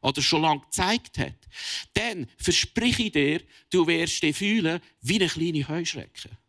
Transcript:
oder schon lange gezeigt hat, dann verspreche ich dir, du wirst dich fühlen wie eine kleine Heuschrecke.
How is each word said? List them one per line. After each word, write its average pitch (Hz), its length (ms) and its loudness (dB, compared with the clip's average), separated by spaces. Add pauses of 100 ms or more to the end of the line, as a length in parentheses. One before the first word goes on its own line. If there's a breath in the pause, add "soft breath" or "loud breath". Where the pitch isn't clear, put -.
oder 135 200 -2
schon 156 200 2
lange 151 200 2
gezeigt - 560 -2
hat, 82 180 -6 (580 loud breath)
dann 214 340 -4 (100 soft breath)
verspreche - 680 2
ich 208 80 -2
dir, 147 300 2 (280 soft breath)
du 175 180 4
wirst 165 340 0
dich 147 140 2
fühlen 196 460 0 (200 soft breath)
wie 151 140 0
eine 190 120 4
kleine 156 400 0
Heuschrecke. - 640 -6 (200)